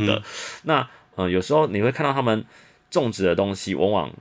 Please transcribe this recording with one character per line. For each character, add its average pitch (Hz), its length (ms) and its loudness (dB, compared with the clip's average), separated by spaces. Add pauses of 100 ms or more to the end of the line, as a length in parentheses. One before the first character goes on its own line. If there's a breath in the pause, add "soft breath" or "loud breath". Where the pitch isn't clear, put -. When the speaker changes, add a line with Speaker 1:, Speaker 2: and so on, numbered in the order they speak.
Speaker 1:
的。 - 80 2
Speaker 2:
嗯 104 80 -4
哼。 - 20 -14 (380 loud breath)
Speaker 1:
那， 139 280 0 (260 loud breath)
呃， 92 120 0
有 90 100 2
时 92 140 -2
候 156 140 4
你 101 160 -2
会 123 100 2
看 127 100 -4
到 139 120 0
他 135 80 -2
们 110 200 0 (480 soft breath)
种 127 220 0
植 98 100 -4
的 87 100 4
东 98 220 0
西 98 180 -6
往 82 160 2
往 90 320 0